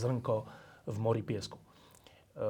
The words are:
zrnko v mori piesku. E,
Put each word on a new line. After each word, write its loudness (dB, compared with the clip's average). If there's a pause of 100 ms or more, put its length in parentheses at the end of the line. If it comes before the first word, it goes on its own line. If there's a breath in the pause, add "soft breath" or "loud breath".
zrnko 2 (400 loud breath)
v -2
mori 2
piesku. -4
E, -20 (840 soft breath)